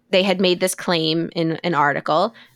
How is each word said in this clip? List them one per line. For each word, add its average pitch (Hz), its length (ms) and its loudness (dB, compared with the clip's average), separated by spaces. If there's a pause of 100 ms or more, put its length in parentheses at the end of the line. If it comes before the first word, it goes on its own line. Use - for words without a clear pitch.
(100)
they 185 120 4
had 190 180 0
made 180 200 2
this 185 140 -2
claim 165 600 -2
in 165 180 0 (120)
an 170 100 -2
article, 147 600 0 (220)